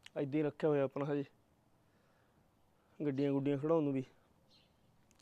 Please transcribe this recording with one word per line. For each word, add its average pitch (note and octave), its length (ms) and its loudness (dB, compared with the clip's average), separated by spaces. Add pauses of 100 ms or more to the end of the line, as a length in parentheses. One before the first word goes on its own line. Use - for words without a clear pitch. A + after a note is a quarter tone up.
(120)
ਇੱਦਾਂ D3 260 -4
ਹੀ D#3 60 2
ਰੱਖਿਆ D3 260 0
ਹੋਇਆ C#3+ 140 4
ਆਪਣਾ C#3 220 -4
ਹਜੇ C#3+ 180 -2 (1800)
ਗੱਡੀਆਂ C#3+ 320 0
ਗੁੱਡੀਆਂ C#3 260 0
ਖੜਾਉਣ D#3 260 2
ਨੂੰ C#3+ 100 0
ਵੀ, C3 100 -2 (1200)